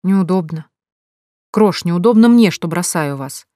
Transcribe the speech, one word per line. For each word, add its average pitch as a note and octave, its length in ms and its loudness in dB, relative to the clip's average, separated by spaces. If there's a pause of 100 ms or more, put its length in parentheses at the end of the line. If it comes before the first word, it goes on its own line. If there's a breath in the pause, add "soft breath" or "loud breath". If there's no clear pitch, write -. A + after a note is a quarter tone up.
Неудобно. F3+ 600 -2 (840)
Крош, G#3+ 340 0
неудобно G#3+ 440 4
мне, A#3 240 4
что - 160 -8
бросаю D#3+ 480 -4
вас. C3+ 400 -16